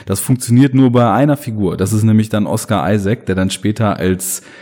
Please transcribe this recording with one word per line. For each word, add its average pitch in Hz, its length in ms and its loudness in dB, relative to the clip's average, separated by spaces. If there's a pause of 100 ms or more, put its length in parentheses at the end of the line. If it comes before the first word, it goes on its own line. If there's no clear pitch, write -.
Das 101 140 -4
funktioniert 127 540 2
nur 131 180 4
bei 120 180 2
einer 135 280 2
Figur. 101 400 -6
Das 98 160 -2
ist 107 100 0
nämlich 110 240 4
dann 104 200 -4
Oscar 98 460 -2
Isaac, 101 340 -2
der 92 80 -2
dann 92 140 0
später 107 460 -2
als, 92 460 -2 (200)